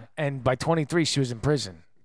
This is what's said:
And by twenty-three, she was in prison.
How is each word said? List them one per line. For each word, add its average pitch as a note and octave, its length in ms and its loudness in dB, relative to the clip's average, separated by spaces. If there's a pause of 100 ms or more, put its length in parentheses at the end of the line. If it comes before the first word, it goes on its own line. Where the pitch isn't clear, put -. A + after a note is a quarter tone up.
(180)
And C#3 260 -4
by B2+ 120 4
twenty-three, D#3+ 500 0
she - 140 0
was B2 120 0
in A2+ 80 -10
prison. G#2 440 -2 (200)